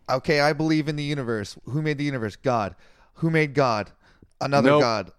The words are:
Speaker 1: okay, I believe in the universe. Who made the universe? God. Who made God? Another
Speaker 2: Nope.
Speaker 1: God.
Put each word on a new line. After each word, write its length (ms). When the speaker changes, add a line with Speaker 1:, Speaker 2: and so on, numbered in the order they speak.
Speaker 1:
okay, 320
I 120
believe 360
in 60
the 80
universe. 600
Who 160
made 180
the 60
universe? 300
God. 400
Who 140
made 240
God? 380
Another 300
Speaker 2:
Nope. 100
Speaker 1:
God. 380